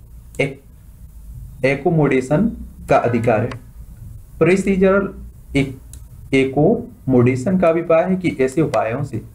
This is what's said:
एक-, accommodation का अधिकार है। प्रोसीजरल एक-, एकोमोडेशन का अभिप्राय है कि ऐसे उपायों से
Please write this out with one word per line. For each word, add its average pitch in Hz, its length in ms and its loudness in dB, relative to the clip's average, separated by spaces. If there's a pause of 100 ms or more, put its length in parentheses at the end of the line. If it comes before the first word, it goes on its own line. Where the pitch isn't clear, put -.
(420)
एक-, - 1200 -10
accommodation 147 880 2 (380)
का 139 80 6
अधिकार 113 440 2
है। 117 80 -2 (920)
प्रोसीजरल 190 720 4 (460)
एक-, - 800 -6
एकोमोडेशन 135 1300 2
का 170 100 4
अभिप्राय 165 400 2
है 190 60 0
कि 170 260 -2
ऐसे 131 200 0
उपायों 113 420 -2
से 110 180 -8 (140)